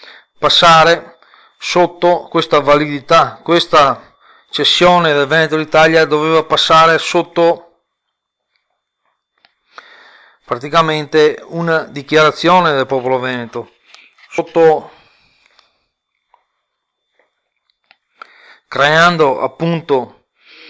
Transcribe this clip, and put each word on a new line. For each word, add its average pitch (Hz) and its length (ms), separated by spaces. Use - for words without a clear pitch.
passare 165 800
sotto 175 720
questa 160 320
validità, 147 840
questa 156 760
cessione 170 600
del 143 160
Veneto 156 260
all'Italia 160 520
doveva 151 360
passare 160 560
sotto 170 840
praticamente 151 1000
una 165 380
dichiarazione 156 880
del 135 140
popolo 131 340
veneto, 123 540
sotto, 165 640
creando 156 760
appunto 143 840